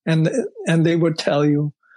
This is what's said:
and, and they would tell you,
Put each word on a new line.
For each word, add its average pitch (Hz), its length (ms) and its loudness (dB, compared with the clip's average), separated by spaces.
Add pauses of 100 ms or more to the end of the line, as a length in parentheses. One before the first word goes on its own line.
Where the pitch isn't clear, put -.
and, 160 240 0 (360)
and 165 200 2
they 170 100 2
would 160 240 0
tell 151 260 0
you, 147 280 0 (240)